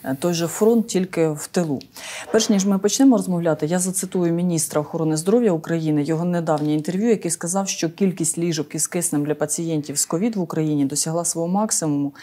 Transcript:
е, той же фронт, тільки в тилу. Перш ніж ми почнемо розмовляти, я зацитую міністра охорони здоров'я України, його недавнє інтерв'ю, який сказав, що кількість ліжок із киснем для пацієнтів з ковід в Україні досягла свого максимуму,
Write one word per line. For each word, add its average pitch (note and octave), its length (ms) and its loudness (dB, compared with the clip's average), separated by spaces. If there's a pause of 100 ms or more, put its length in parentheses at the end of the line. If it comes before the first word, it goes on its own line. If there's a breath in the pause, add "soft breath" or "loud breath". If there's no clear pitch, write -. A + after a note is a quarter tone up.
е, C3+ 160 -4
той F3 140 0
же E3+ 140 0
фронт, A3 400 4
тільки F3+ 400 0
в D3+ 200 -4
тилу. D#3+ 320 0 (520 loud breath)
Перш A3+ 180 2
ніж G3 160 4
ми G3 140 2
почнемо A#3 380 4
розмовляти, E3+ 480 0
я F3+ 140 0
зацитую F3+ 540 0
міністра E3+ 480 0
охорони D#3+ 360 -2
здоров'я G3+ 340 2
України, D#3+ 520 0
його D#3+ 220 0
недавнє D#3+ 480 0
інтерв'ю, E3+ 360 0
який F#3 220 2
сказав, F#3+ 380 -4
що - 200 -2
кількість E3+ 480 -2
ліжок E3 380 -2
із D#3 120 -2
киснем - 380 -2
для D3 100 0
пацієнтів D3+ 640 -4
з - 80 -2
ковід G#3+ 300 -2
в F#3+ 60 -2
Україні D#3 440 0
досягла D#3+ 400 -2
свого E3 220 -2
максимуму, D#3+ 760 0